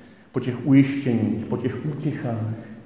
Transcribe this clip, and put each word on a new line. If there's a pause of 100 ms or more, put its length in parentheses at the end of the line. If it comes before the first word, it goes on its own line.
(320)
po
těch
ujištěních,
po
těch
útěchách, (320)